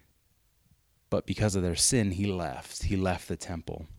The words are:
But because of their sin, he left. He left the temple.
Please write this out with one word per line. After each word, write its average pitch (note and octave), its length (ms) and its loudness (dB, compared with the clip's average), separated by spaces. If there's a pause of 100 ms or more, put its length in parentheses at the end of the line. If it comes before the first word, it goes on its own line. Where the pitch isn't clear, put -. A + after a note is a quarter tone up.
(1080)
But G2 160 0
because G2+ 300 2
of F#2 80 2
their E2+ 140 2
sin, A2 340 4
he F#2 140 0
left. F2 580 -4
He G2+ 140 2
left F#2 320 0
the F2 80 -4
temple. E2 500 -8 (120)